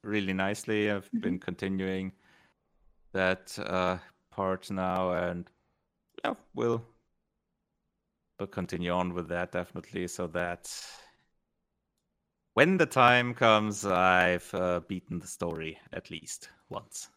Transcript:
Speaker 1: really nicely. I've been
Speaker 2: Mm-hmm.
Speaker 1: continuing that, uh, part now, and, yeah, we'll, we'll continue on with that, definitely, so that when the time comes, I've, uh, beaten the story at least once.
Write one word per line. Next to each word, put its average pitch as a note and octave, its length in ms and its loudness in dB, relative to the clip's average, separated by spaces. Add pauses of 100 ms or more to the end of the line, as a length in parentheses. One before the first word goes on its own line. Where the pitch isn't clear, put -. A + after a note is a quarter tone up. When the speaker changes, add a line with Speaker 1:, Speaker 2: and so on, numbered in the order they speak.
Speaker 1:
really G#2 300 0
nicely. G#2 560 0
I've G2+ 220 -4
been G#3+ 220 -2
Speaker 2:
Mm-hmm. F#2 40 -2
Speaker 1:
continuing F#2+ 760 -4 (1000)
that, F#2 460 0
uh, F#2 380 0 (340)
part F#2+ 400 -2
now, F#2 400 -2
and, F2 380 -4 (720)
yeah, - 120 -4 (180)
we'll, A#2 300 0 (1600)
we'll G2 80 -6
continue F2 440 -4
on F2+ 220 0
with F2 160 -6
that, F2 220 -4
definitely, F2+ 560 -8
so F2 200 -8
that F2 440 -6 (1800)
when F3 220 6
the E3 80 4
time B2 480 6
comes, G#2+ 520 4
I've, F2+ 680 4
uh, F2+ 340 0
beaten F2 320 -8
the F2 80 -12
story D#2+ 500 -8 (160)
at - 180 -12
least - 380 -14 (200)
once. - 480 -14